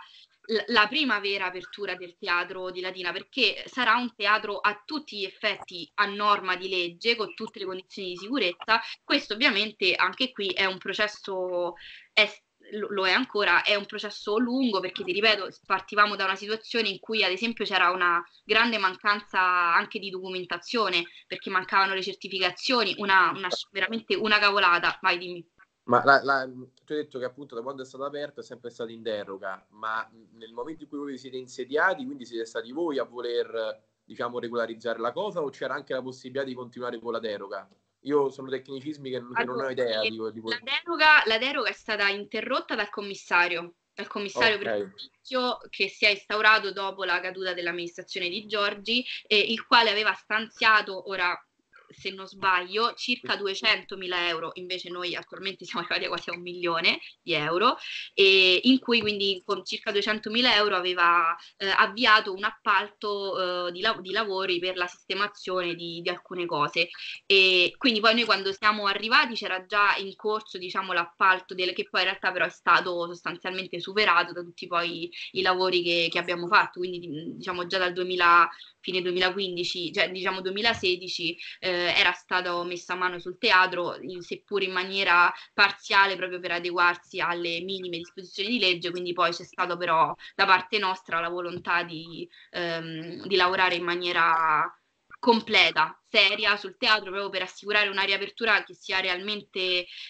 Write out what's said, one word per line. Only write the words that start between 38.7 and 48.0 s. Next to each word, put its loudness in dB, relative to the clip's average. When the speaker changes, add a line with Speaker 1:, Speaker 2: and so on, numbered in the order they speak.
Speaker 2:
che, -4
che -6
non -14
ho -2
Speaker 1:
Allora, -4
Speaker 2:
idea -2
Speaker 1:
eh, -2
Speaker 2:
di, -6
di -12
Speaker 1:
la -4
deroga, 4
la 2
deroga -2
è -2
stata -2
interrotta -4
dal -4
commissario, -2
dal -10
commissario 0
Speaker 2:
Ok. -6
Speaker 1:
prefettizio -4
che -2
si -4
è 6
instaurato 2
dopo -6
la 0
caduta -6
dell'amministrazione -6